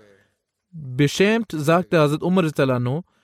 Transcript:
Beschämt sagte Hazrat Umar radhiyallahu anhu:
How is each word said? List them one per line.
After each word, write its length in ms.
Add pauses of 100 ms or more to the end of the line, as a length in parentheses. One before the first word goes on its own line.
(720)
Beschämt 800
sagte 460
Hazrat 240
Umar 220
radhiyallahu 320
anhu: 260 (220)